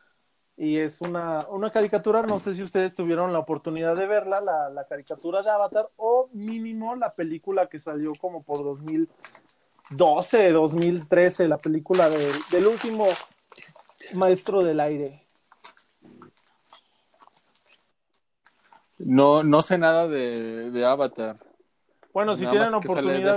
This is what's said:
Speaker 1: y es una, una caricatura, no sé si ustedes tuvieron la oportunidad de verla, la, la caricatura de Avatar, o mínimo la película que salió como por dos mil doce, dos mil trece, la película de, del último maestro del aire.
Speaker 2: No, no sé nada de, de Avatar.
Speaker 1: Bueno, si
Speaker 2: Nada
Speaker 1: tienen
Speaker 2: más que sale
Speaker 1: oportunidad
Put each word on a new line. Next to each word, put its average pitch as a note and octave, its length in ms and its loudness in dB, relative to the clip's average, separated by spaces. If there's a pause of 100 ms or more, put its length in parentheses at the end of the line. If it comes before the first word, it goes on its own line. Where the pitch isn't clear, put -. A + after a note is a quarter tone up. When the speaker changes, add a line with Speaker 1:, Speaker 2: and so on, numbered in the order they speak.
(560)
Speaker 1:
y D3+ 200 -2
es D#3 240 -4
una, E3+ 380 -6 (100)
una G3+ 220 -6
caricatura, G#3+ 500 0
no G#3+ 180 -2
sé G3 160 -6
si F#3 80 -10
ustedes F#3 320 -2
tuvieron F3 380 -2
la E3 60 0
oportunidad D#3+ 580 -2
de G3 100 -2
verla, G3+ 360 0
la, D#3 260 -2
la C#3+ 180 -10
caricatura D#3+ 560 -6
de G#3+ 60 -4
Avatar, G#3 480 0
o A#3+ 380 0
mínimo A3 640 -8
la A#3 180 -8
película F3+ 520 -2
que D#3 120 -12
salió D3+ 320 -6 (100)
como F3 220 -10
por C#3+ 200 -6
dos C#3+ 200 -8
mil D#3 260 -2 (800)
doce, F3 600 4
dos D#3 240 4
mil E3+ 340 0
trece, F3+ 400 4
la D3+ 80 0
película D#3+ 540 2
de, D3 200 0 (200)
del F3+ 160 4
último A3 400 0 (1040)
maestro F#3 500 2
del D#3 180 2
aire. D3 460 -4 (3750)
Speaker 2:
No, C#3+ 440 4
no D3+ 200 4
sé F#3 160 0
nada E3 300 2
de, A#2 640 -6
de A#2+ 140 -2
Avatar. B2 540 -2 (760)
Speaker 1:
Bueno, G3+ 240 -2
si F3+ 60 -6
Speaker 2:
Nada - 100 -2
Speaker 1:
tienen A3 200 2
Speaker 2:
más G#3+ 100 -2
que G3+ 60 -6
sale F#3 120 0
Speaker 1:
oportunidad F#3+ 360 0